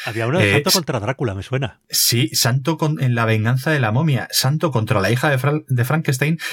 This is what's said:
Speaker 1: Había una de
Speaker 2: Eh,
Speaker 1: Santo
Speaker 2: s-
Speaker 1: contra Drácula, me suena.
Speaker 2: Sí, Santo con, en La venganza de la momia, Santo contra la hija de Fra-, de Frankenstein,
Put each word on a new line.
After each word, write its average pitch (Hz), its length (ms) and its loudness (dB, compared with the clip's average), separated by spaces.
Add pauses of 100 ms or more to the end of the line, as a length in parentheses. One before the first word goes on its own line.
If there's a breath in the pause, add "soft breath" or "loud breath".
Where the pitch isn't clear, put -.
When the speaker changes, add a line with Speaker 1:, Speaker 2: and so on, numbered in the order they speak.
Speaker 1:
Había 113 200 -4
una 143 140 0
de 104 100 4
Speaker 2:
Eh, - 40 4
Speaker 1:
Santo 143 160 2
Speaker 2:
s- 190 80 2
Speaker 1:
contra 135 220 -4
Drácula, 104 340 -2
me 98 80 -6
suena. 127 460 -6
Speaker 2:
Sí, 123 460 0
Santo 135 440 0
con, 156 240 0
en 123 120 2
La 117 120 2
venganza 113 440 2
de 156 100 2
la 110 120 0
momia, 135 400 0
Santo 156 380 0
contra 110 300 0
la 95 100 2
hija 127 200 2
de 135 80 2
Fra-, 147 300 0
de 120 160 0
Frankenstein, 151 540 0 (140 loud breath)